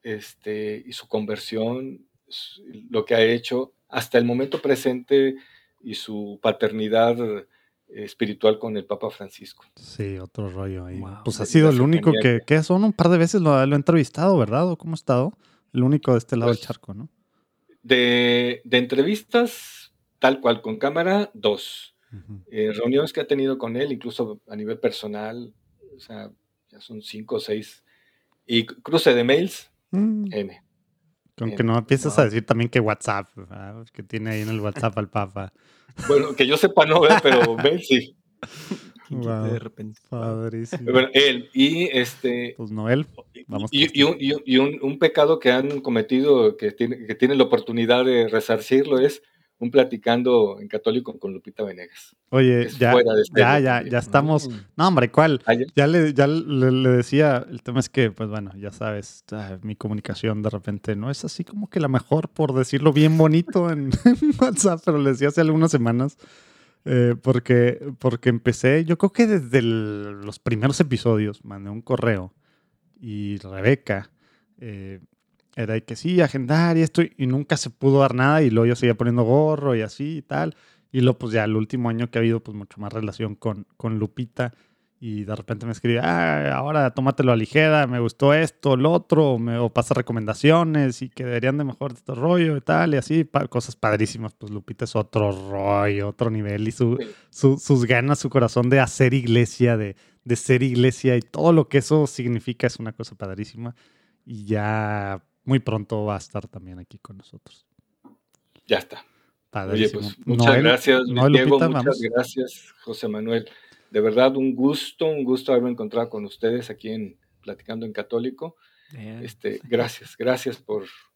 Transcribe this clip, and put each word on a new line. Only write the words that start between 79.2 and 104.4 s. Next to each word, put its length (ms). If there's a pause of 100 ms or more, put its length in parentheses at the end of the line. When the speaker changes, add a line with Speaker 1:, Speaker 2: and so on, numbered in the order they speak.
Speaker 2:
gorro 520
y 60
así 360
y 60
tal, 320 (360)
y 100
luego 180
pues 140
ya 100
el 120
último 340
año 200
que 80
ha 40
habido 200
pues 160
mucho 240
más 100
relación 440
con, 320 (100)
con 220
Lupita, 540 (460)
y 260
de 100
repente 300
me 80
escribe, 260
"Ah, 560
ahora 380
tómatelo 400
a 20
ligera, 520
me 120
gustó 340
esto, 440
lo 160
otro", 440
me, 200
o 120
pasa 240
recomendaciones, 1080
y 80
que 160
deberían 320
de 80
mejorar 320
este 180
rollo 420
y 40
tal, 320
y 40
así, 280
pa-, 220
cosas 280
padrísimas, 580
pues 180
Lupita 340
es 100
otro 360 (200)
rollo, 560
otro 240
nivel, 360
y 40
su, 280
Speaker 1:
Sí. 80 (220)
Speaker 2:
su, 280
sus 280
ganas, 320
su 120
corazón 400
de 100
hacer 340
iglesia, 640
de, 200 (260)
de 140
ser 260
iglesia, 540
y 40
todo 300
lo 160
que 120
eso 280
significa 580
es 140
una 140
cosa 220
padrísima, 600 (500)
y 200